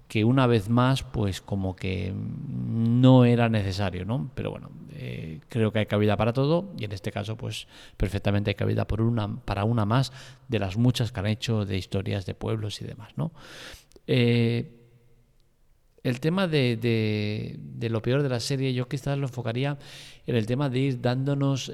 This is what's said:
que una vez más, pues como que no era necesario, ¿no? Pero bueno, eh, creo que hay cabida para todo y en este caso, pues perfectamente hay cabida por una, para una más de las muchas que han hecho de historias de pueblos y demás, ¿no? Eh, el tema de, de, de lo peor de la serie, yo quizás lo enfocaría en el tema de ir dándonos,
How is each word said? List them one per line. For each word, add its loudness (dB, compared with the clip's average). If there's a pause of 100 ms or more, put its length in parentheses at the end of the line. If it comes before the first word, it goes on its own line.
que 2
una 6
vez 4
más, 4
pues -2
como -4
que -4
no 4
era 4
necesario, 0
¿no? -4
Pero -4
bueno, -12 (220)
eh, -10
creo 0
que 0
hay 0
cabida 2
para 2
todo 0
y -6
en -8
este -8
caso, -6
pues -10 (300)
perfectamente 0
hay -2
cabida 0
por -2
una, -2
para -2
una 2
más 0 (340)
de -2
las -4
muchas 2
que -6
han -2
hecho -2
de -2
historias -4
de -6
pueblos -6
y -10
demás, -14
¿no? -4 (760)
Eh, 2 (1300)
el -2
tema 0
de, 2
de, 0
de -8
lo -2
peor 0
de -2
la -2
serie, -2
yo -2
quizás -4
lo -4
enfocaría -4 (480)
en 0
el 2
tema 0
de 0
ir 0
dándonos, 0